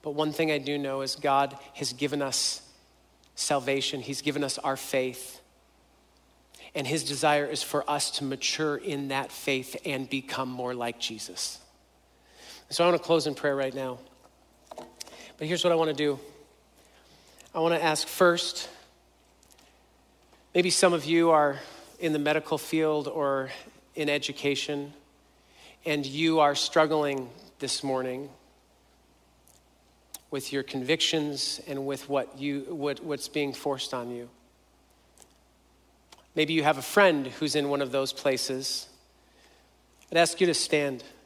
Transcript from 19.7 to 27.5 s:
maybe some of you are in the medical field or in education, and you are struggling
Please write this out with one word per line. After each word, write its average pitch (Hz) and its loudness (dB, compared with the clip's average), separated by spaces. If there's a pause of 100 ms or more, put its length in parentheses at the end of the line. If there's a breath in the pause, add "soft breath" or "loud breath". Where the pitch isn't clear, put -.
maybe 180 4
some 180 6
of 151 0
you 170 6
are 147 6 (400 loud breath)
in 165 0
the 151 0
medical 151 0
field 151 0
or 139 -2 (420 loud breath)
in 147 -2
education, 143 -2 (960 loud breath)
and 147 0
you 160 2
are 147 6
struggling 147 2 (300)